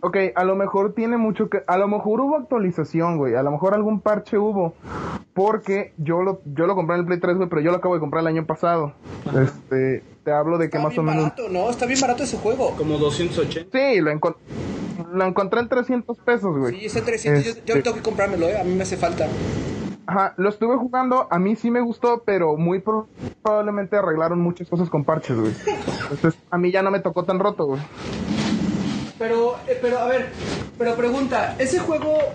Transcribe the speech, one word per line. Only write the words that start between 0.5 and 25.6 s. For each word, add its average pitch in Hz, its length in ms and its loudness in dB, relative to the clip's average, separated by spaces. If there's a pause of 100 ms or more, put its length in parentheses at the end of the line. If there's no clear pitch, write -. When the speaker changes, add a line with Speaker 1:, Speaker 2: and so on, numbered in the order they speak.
Speaker 1:
mejor 196 380 0
tiene 233 240 0
mucho 220 320 0
que... - 180 -2
a 180 100 2
lo 196 100 2
mejor 208 340 0
hubo 277 160 2
actualización, 170 800 0
güey. 127 180 0
A 131 80 2
lo 143 80 0
mejor 180 220 2
algún 214 280 0
parche 214 360 0
hubo. 202 360 0 (600)
Porque 202 640 0
yo 165 240 0
lo, 190 240 0
yo 143 220 0
lo 196 80 2
compré 170 200 0
en 180 60 0
el 170 60 -2
Play 180 140 0
tres, 175 160 2
güey, 185 100 0
pero 165 140 0
yo 165 100 4
lo 180 60 2
acabo 180 160 0
de 165 80 0
comprar 156 200 -2
el 165 60 2
año 160 180 0
pasado. 160 480 0 (320)
Speaker 2:
Ajá. 135 180 4
Speaker 1:
Este, 131 600 0 (220)
te 151 60 0
hablo 151 260 2
de 165 120 0
que 160 80 -4
Speaker 3:
Está 151 120 2
Speaker 1:
más - 80 -2
o 165 40 2
Speaker 3:
bien 156 40 2 (100)
Speaker 1:
menos 156 160 2
Speaker 3:
barato, 226 180 -8
¿no? 185 200 0
Está 240 160 -2
bien 262 160 0
barato 247 220 2
ese 233 140 -4
juego. 226 400 0
Speaker 2:
Como 151 200 -2
doscientos 151 420 0
ochenta. 165 380 -4
Speaker 1:
Sí, 262 220 4
lo 151 120 2
encon-, 160 240 0 (760)
lo 185 120 2
encontré 190 340 0
en 240 80 -2
trescientos 247 520 -2
pesos, 196 380 0
güey. 123 220 -2
Speaker 3:
Sí, - 60 -10
está - 140 -2
en - 60 -4
trescientos. 147 400 2
Yo, 233 60 -2
yo 226 80 -8 (160)
Speaker 1:
Este 214 60 6
Speaker 3:
tengo 233 160 0
que - 40 -8
comprármelo, 196 460 0
eh. 208 100 0
A 190 60 0
mí 180 120 0
me 185 80 0
hace 185 120 -4
falta. 165 320 0 (800)
Speaker 1:
Ajá, 190 300 2
lo 185 120 2
estuve 226 280 2
jugando, 254 520 0
a 175 100 2
mí 202 180 2
sí 233 140 0
me 240 100 2
gustó, 233 440 0
pero 175 300 4
muy 170 240 2
pro-, 214 280 -2 (360)
probablemente 208 540 0
arreglaron 170 420 2
muchas 175 300 0
cosas 175 200 0
con 147 140 0
parches, 156 340 0
güey. 107 140 2 (580)